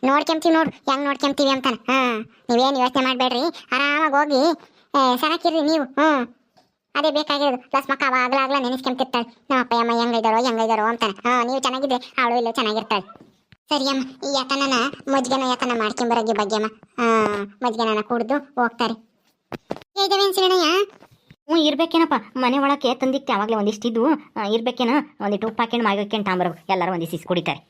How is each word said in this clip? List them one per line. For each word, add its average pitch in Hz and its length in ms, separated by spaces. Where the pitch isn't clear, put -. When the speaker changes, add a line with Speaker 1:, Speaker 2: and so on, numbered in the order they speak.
Speaker 1:
ನೋಡ್ಕೊಂತೀವಿ 311 480
ನೋಡು 320 160
ಹೆಂಗ್ 277 200
ನೋಡ್ಕೊಂತೀವಿ 277 460
ಅಂತಾನ. 262 240
ಹಾ, 262 80
ನೀವೇನ್ 254 320
ಯೋಚನೆ 254 260
ಮಾಡ್ಬೇಡ್ರಿ, 254 360
ಆರಾಮಾಗ್ 285 420
ಹೋಗಿ, 294 220
ಏ, 277 40
ಚೆನ್ನಾಗಿರ್ರಿ 330 480
ನೀವು. 311 160
ಹ್ಮ್, 294 240
ಅದೇ 302 220
ಬೇಕಾಗಿರೋದು. 285 420
ಲಸ್ಮಕ್ಕ 269 340
ಅವಾಗ್ಲಾಗ್ಲ 262 560
ನೆನೆಸ್ಕೊಂತಿರ್ತಾಳೆ, 254 600
ನಮ್ಮ 262 160
ಅಪ್ಪ 233 180
ಅಮ್ಮ 233 180
ಹೆಂಗೈದಾರೋ 226 460
ಹೆಂಗೈದಾರೋ 226 440
ಅಂತಾನೆ. 226 240
ಹಾ, 247 80
ನೀವು 262 180
ಚೆನ್ನಾಗಿದ್ರೆ 262 320
ಅವಳು 233 180
ಇಲ್ಲೇ 226 180
ಚೆನ್ನಾಗಿರ್ತಾಳೆ. 214 460
ಸರಿ 277 220
ಅಮ್ಮ, 269 100
ಈ 277 120
ಯತನನ 269 360
ಮಜ್ಗೆನ 262 400
ಯತನ 247 300
ಮಾಡ್ಕೊಂಬರಗಿ 226 580
ಭಾಗ್ಯಮ್ಮ. 214 280
ಹಾ, 240 80
ಮಜ್ಗೆನ 220 460
ಕುಡ್ದು 240 260
ಹೋಗ್ತಾರೆ. 233 380
ಏ, 392 100
ಇದಾವೇನ್ 392 320
ಶಿವಣ್ಣಯ್ಯ? 370 300
Speaker 2:
ಹ್ಞೂ, 302 80
ಇರ್ಬೇಕೇನಪ್ಪ, 320 480
ಮನೆ 254 240
ಒಳಕ್ಕೆ 277 240
ತಂದಿಕ್ಕೆ 262 360
ಆವಾಗಲೇ 214 260
ಒಂದಿಷ್ಟಿದ್ವು. 226 480
ಆ, 220 60
ಇರ್ಬೇಕೇನ? 240 380
ಒಂದಿಟ್ಟು 208 260
ಉಪ್ಪು 220 140
ಹಾಕೊಂಡು 233 240
ಮಾವಿಕೊಂಡು 202 420
ತಾಂಬರ್ಬೇಕು, 180 320
ಎಲ್ಲರೂ 180 220
ಒಂದಿಷ್ಟು 165 220
ಇಸ್ - 140
ಕುಡಿತಾರೆ. 165 280